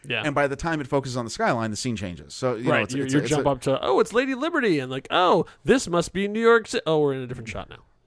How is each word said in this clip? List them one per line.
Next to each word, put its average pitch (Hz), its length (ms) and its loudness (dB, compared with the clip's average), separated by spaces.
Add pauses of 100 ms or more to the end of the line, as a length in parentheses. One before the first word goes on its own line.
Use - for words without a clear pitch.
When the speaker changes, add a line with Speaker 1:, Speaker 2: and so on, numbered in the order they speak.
Speaker 1:
Yeah. 117 180 -2
Speaker 2:
And 147 80 0
by 143 140 4
the 135 80 -6
time 165 260 -2
it 131 60 -8
focuses 131 300 -2
on 120 80 -4
the 107 60 -10
skyline, 131 400 0
the 104 60 -6
scene 123 180 -4
changes. 87 380 -10
So, 131 220 -2
you 123 140 -2
Speaker 1:
Right, 147 100 4
Speaker 2:
know, 117 40 2
it's, 104 120 -6
Speaker 1:
you, 139 80 -2
Speaker 2:
it's 135 100 -2
Speaker 1:
you 147 60 4
Speaker 2:
a, 139 40 2
it's 120 80 -4
Speaker 1:
jump 143 140 2
Speaker 2:
a 143 40 4
Speaker 1:
up 131 120 0
to, 135 220 0
"Oh, 381 160 4
it's - 140 0
Lady 262 220 0
Liberty," 247 440 0
and 127 120 -6
like, 131 200 -8
"Oh, 180 340 4 (180)
this 220 240 2
must 170 260 0
be 202 140 0
New 214 140 -2
York 226 260 6
Ci-" - 200 -2
Oh, 156 120 4
we're 143 140 2
in 131 80 -6
a 127 60 -8
different 113 220 -12
shot 98 200 -10
now. - 140 -20 (240)